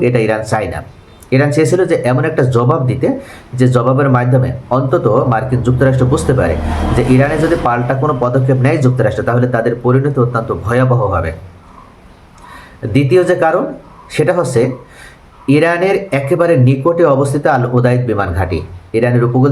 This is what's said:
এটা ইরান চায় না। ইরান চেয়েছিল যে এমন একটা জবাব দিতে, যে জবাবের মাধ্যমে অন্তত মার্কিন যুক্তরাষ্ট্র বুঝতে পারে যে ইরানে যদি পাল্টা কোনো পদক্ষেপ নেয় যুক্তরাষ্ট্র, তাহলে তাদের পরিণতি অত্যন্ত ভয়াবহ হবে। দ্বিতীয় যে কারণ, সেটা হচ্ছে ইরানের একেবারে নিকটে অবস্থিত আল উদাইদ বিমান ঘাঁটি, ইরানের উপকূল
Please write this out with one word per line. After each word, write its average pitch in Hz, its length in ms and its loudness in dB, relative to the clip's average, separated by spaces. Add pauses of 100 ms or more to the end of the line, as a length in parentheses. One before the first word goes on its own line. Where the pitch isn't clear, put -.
এটা 123 180 0
ইরান 110 160 -2 (100)
চায় 107 220 -2
না। 73 60 -8 (560)
ইরান 143 200 2
চেয়েছিল 156 260 2 (100)
যে 160 40 0 (160)
এমন 127 180 0
একটা 151 140 0 (120)
জবাব 127 340 2
দিতে, 110 180 -2 (520)
যে 127 60 4 (100)
জবাবের 131 420 2
মাধ্যমে 127 320 2 (280)
অন্তত 139 280 0 (260)
মার্কিন 117 360 -2
যুক্তরাষ্ট্র 127 460 2
বুঝতে - 260 -2
পারে 82 160 0 (400)
যে 123 60 0 (140)
ইরানে 143 280 2
যদি 165 120 0 (100)
পাল্টা 127 360 -2
কোনো 151 120 0 (100)
পদক্ষেপ 127 420 0
নেয় 156 200 2
যুক্তরাষ্ট্র, 107 440 0
তাহলে 123 260 2
তাদের 113 180 0 (100)
পরিণতি 135 420 0
অত্যন্ত 113 240 -4 (160)
ভয়াবহ 120 360 0 (140)
হবে। 80 160 -4 (1600)
দ্বিতীয় 147 360 2
যে 180 60 4 (100)
কারণ, 175 180 0 (520)
সেটা 156 240 0
হচ্ছে 131 220 0 (960)
ইরানের 170 380 0 (240)
একেবারে 170 340 0 (140)
নিকটে 170 360 2 (120)
অবস্থিত 135 280 -2 (120)
আল 127 80 0 (140)
উদাইদ 123 320 2
বিমান 101 280 -2
ঘাঁটি, 87 220 -2 (380)
ইরানের 120 300 2
উপকূল 131 240 2